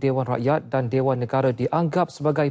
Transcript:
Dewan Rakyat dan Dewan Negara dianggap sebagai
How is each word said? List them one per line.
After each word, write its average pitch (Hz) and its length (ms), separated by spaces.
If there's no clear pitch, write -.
Dewan 131 240
Rakyat 123 480
dan 131 160
Dewan 131 320
Negara 131 320
dianggap 156 560
sebagai 147 420